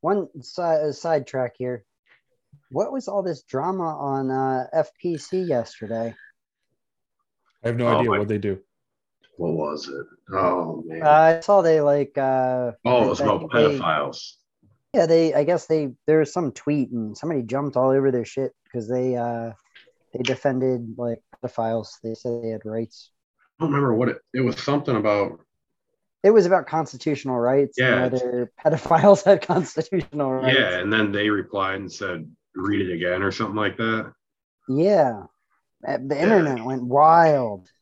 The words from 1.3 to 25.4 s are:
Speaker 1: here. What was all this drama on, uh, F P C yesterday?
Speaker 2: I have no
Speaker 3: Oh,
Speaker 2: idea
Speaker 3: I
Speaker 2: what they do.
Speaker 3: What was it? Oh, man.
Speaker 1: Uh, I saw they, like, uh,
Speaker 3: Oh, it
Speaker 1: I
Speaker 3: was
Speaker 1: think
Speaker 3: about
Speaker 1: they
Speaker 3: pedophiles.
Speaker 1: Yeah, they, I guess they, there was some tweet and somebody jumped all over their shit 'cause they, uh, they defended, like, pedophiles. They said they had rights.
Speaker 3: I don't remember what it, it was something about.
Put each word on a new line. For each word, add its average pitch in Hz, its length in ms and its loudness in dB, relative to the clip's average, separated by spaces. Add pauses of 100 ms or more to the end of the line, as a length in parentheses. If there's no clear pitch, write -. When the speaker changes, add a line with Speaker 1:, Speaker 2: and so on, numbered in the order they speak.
Speaker 1:
here. 123 260 -6 (840)
What 170 220 -4
was 269 160 -6
all 196 160 -4
this 170 200 -6
drama 180 400 -4 (140)
on, 135 340 -4
uh, 131 420 -2
F 156 160 0 (100)
P 170 180 -4
C 185 260 -6
yesterday? 113 720 -4 (1500)
Speaker 2:
I 113 40 -2
have 117 100 -2
no 120 100 0
Speaker 3:
Oh, 117 120 2
Speaker 2:
idea 113 120 2
Speaker 3:
I 98 80 2
Speaker 2:
what 104 80 -2
they 107 100 -2
do. 98 220 -4 (760)
Speaker 3:
What 85 160 -2
was 76 340 -6
it? 67 180 -12 (280)
Oh, 87 520 -2
man. 82 180 -10
Speaker 1:
Uh, 151 60 4
I 160 320 6
saw 202 200 4
they, 160 200 4
like, 143 360 0
uh, 127 540 0 (140)
Speaker 3:
Oh, 123 160 4
it 107 40 4
Speaker 1:
I - 20 2
Speaker 3:
was - 120 -2
Speaker 1:
think - 100 0 (140)
Speaker 3:
about 80 100 -10
Speaker 1:
they - 260 4
Speaker 3:
pedophiles. 76 540 -4 (600)
Speaker 1:
Yeah, 190 140 4
they, 165 260 4
I 143 100 2
guess 165 240 0
they, 156 220 0 (180)
there 156 120 6
was 151 120 0
some 156 220 -2
tweet 147 380 -2
and 110 260 -6
somebody 151 260 -4
jumped 135 320 -4
all 127 140 2
over 135 220 4
their 123 140 -2
shit - 280 -6 (180)
'cause 113 160 -8
they, 127 300 -2
uh, 117 340 -6 (640)
they 127 100 -6
defended, 127 760 -2
like, 117 240 -6 (220)
pedophiles. 113 460 -4 (120)
They 113 140 -8
said 120 280 -6
they 113 60 -6
had 110 160 -10
rights. 110 460 -10 (480)
Speaker 3:
I 160 60 -2
don't 143 80 0
remember 139 200 2
what 123 160 2
it, - 80 -6 (160)
it 131 80 -2
was 117 200 -2
something 143 340 0
about. 104 440 0 (840)